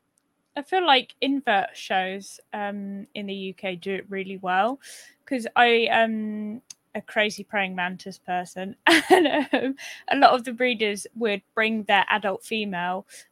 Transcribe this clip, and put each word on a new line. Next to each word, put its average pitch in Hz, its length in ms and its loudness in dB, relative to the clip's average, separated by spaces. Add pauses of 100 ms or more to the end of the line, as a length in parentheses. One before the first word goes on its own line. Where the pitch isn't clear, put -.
(560)
I 285 60 -8
feel 370 240 0
like 269 340 4
invert 254 560 0
shows, 190 640 -6 (140)
um, 202 600 -8
in 208 120 -10
the 196 80 -8
U 190 200 -8
K 185 220 -6
do 190 180 -6
it 185 140 -8
really 196 300 -8
well, 190 420 0 (460)
'cause 233 280 -4
I, 233 320 6
um, 214 760 -2 (360)
a 202 40 -10
crazy 208 420 -2
praying 190 300 -4
mantis 180 440 -8
person. 185 580 -8 (100)
<laughs> - 0 - (240)
And, 302 440 4
um, 269 200 0 (340)
a - 80 2
lot 277 180 8
of 247 100 0
the 254 80 -8
breeders 226 540 -2 (100)
would 208 240 -2 (140)
bring 220 300 0
their 196 260 4
adult 202 340 -2
female, 190 600 -4 (260)